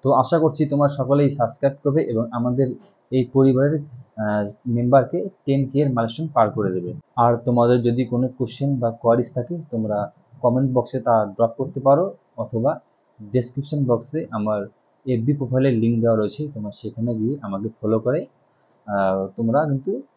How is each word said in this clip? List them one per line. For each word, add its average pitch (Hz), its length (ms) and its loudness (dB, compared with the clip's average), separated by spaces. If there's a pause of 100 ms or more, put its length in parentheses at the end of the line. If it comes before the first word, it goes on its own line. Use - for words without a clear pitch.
তো 147 80 4
আশা 131 260 4
করছি 151 280 2
তোমরা 143 220 2
সকলেই 139 420 2
subscribe 139 440 -2 (100)
করবে 147 180 2
এবং 117 300 -2
আমাদের 123 420 0 (360)
এই 127 220 2
পরিবারের, 135 460 4 (380)
আহ, 104 340 -2 (160)
মেম্বারকে 123 640 2 (180)
টেন 139 220 2
কে 139 120 0
এর 139 120 2
milestone 117 360 -4
পার 113 220 4
করে 101 220 -2
দেবে। 90 220 -6 (220)
আর 120 200 4
তোমাদের 120 460 2
যদি 120 220 0
কোনো 123 240 -2
question 135 480 -4
বা 117 140 -2
queries 120 440 0
থাকে, 165 240 -6 (120)
তোমরা 107 420 -4 (280)
comment 127 320 2
বক্সে 123 280 -2
তা 113 260 2
drop 113 300 0
করতে 131 240 -6
পারো 147 340 4 (220)
অথবা 120 440 -2 (520)
description 139 520 -2
বক্সে 120 460 -2
আমার 104 360 -2 (400)
এফবি 123 260 0
প্রোফাইলের 131 400 0
লিংক 113 280 2
দেওয়া 113 160 2
রয়েছে, 110 380 -4
তোমরা 104 200 -10
সেখানে 113 400 -6
গিয়ে 110 280 -2
আমাকে 101 260 -6 (120)
ফলো 110 180 0
করে, 131 280 -2 (600)
আহ, 95 500 0
তোমরা 117 280 0
কিন্তু 151 380 -4 (140)